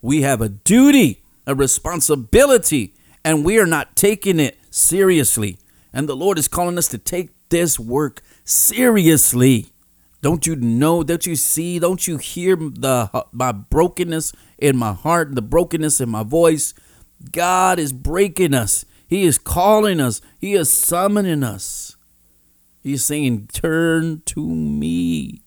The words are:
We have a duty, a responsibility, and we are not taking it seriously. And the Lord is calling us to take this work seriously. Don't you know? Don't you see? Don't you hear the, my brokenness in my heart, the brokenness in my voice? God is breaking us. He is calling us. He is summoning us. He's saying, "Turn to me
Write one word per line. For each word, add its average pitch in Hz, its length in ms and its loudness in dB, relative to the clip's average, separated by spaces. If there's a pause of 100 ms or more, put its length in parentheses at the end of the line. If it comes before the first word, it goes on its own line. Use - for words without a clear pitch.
We 143 220 0
have 131 180 0
a 113 80 -2
duty, 220 720 4 (240)
a 139 80 -2
responsibility, 151 1400 2 (280)
and 156 220 0
we 208 140 2
are 202 80 4
not 156 300 -4
taking 196 440 0
it 135 160 -2 (140)
seriously. 156 880 0 (340)
And 143 160 -6
the 139 80 -6
Lord 180 220 -2
is 143 100 -2
calling 175 300 -4
us 165 100 -2
to 113 100 -8
take - 320 -8 (200)
this 170 280 0
work 127 440 -4 (220)
seriously. 160 1200 4 (560)
Don't 156 240 -2
you 160 100 -4
know? 135 460 2
Don't 165 240 -4
you 165 100 -4
see? 170 420 -4
Don't 175 280 -2
you 170 100 -4
hear 175 400 0
the, 131 760 -2
my 123 200 -2
brokenness 160 800 -2 (260)
in 139 180 2
my 113 160 -2
heart, 151 420 -2
the 123 80 -4
brokenness 156 580 -2
in 123 80 -4
my 110 140 -4
voice? 156 500 2 (600)
God 180 460 2
is 147 140 -4
breaking 160 640 0
us. 113 300 -2 (220)
He 190 180 0
is 160 140 2
calling 202 640 2
us. 143 200 -2 (180)
He 196 160 -6
is 170 160 2
summoning 185 760 0
us. - 520 -10 (840)
He's 135 220 -4
saying, 127 480 -2
"Turn 165 720 -2
to - 180 -8
me - 1040 -4